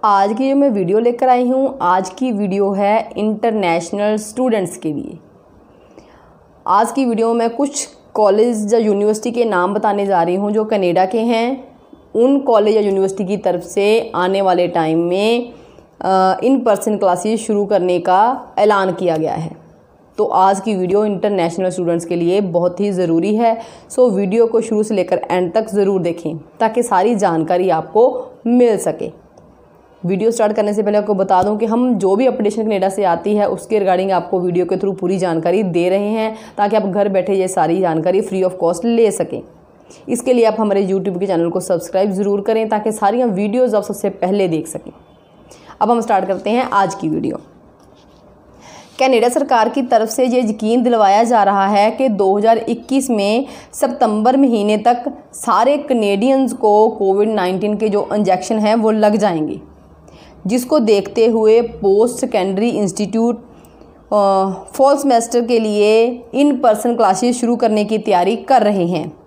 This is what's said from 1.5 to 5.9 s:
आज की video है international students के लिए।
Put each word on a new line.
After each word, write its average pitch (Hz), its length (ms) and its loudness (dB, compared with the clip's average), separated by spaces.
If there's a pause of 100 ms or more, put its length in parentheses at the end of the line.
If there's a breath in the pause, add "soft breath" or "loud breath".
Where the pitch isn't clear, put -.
आज 185 280 0
की 254 220 -4
video 196 400 0
है 202 460 0
international 208 1000 -2
students 214 600 -4
के 156 160 -6
लिए। - 260 -10 (1500 loud breath)